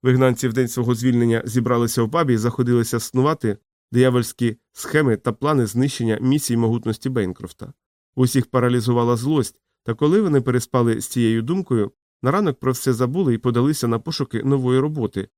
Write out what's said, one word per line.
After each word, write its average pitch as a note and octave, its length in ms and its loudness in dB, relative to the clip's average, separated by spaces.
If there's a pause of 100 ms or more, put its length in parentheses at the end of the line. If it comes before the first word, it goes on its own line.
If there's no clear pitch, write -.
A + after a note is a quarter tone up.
Вигнанці B2+ 460 2
в A2+ 40 -2
день B2 160 0
свого B2 260 -2
звільнення A#2 500 2
зібралися A#2+ 580 0
в A2 80 0
пабі D3 240 2
і - 20 2
заходилися A#2+ 640 0
снувати B2+ 580 -2 (340)
диявольські B2 640 2 (160)
схеми C#3 440 0
та A#2 160 -4
плани C3+ 340 0
знищення A#2 540 -2
місії B2+ 360 0
могутності A2+ 540 -2
Бенкрофта. G#2+ 640 -6 (420)
Усіх B2+ 320 2
паралізувала A#2+ 680 0
злость, C3 400 -2 (280)
та A#2 100 -4
коли D#3 260 2
вони D3+ 200 2
переспали A#2+ 600 0
з - 60 -10
цією A2+ 360 0
думкою, B2 500 -2 (300)
на C3 80 2
ранок F3 300 0
про C3 120 -2
все B2+ 200 -2
забули B2+ 420 0
і G#2+ 40 -2
подалися B2 500 0
на A2+ 100 0
пошуки B2+ 440 -6
нової C3 380 2
роботи C#3 580 -4